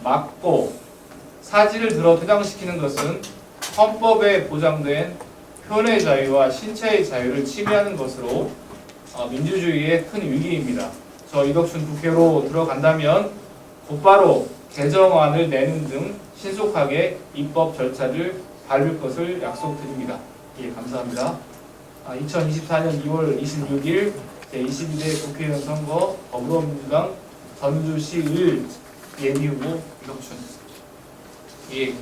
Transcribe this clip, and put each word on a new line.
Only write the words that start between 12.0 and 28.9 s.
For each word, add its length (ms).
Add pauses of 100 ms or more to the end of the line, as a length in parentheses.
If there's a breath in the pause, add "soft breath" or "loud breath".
들어간다면 840 (560)
곧바로 600 (240)
개정안을 760
내는 380
등 320 (160)
신속하게 840 (160)
입법 420
절차를 680 (260)
밟을 320
것을 420
약속드립니다. 800 (400)
예, 120
감사합니다. 680 (680)
아, 100
이천이십사 680
년 220
이월 360
이십육 460
일 280 (380)
제이십이 480
대 140 (120)
국회의원 360
선거 560 (120)
더불어민주당 840 (420)
전주시 600
일 500 (500)